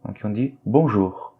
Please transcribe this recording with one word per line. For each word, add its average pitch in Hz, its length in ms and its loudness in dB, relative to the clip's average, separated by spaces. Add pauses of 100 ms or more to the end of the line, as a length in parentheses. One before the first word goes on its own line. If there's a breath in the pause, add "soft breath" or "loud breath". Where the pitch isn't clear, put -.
Donc 98 180 -10
on 107 60 -4
dit 123 260 -2 (100)
bonjour. 107 760 2